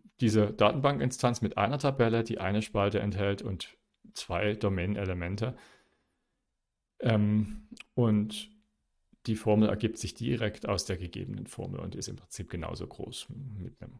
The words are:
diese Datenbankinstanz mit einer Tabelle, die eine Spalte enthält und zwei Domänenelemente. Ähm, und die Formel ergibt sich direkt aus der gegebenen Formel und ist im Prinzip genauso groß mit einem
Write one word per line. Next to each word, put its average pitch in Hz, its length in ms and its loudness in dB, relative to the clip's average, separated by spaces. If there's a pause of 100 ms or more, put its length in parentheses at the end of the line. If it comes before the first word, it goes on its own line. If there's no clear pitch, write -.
(200)
diese 107 320 6
Datenbankinstanz 127 920 2
mit - 160 0
einer 120 220 2
Tabelle, 117 460 2
die - 140 -4
eine 101 220 0
Spalte 101 380 2
enthält 98 420 0
und - 360 -8 (360)
zwei 104 420 -2
Domänenelemente. 98 1000 -2 (1400)
Ähm, 107 680 2 (260)
und 107 560 0 (760)
die 110 120 -2
Formel 107 320 6
ergibt 104 280 0
sich - 180 -8
direkt 113 520 -2
aus 98 160 0
der 92 140 -4
gegebenen 95 500 -8
Formel 92 320 -8
und 90 160 -8
ist - 140 -8
im - 80 -10
Prinzip - 320 -12
genauso 85 360 -6
groß - 420 -12 (300)
mit - 240 -12
einem - 180 -16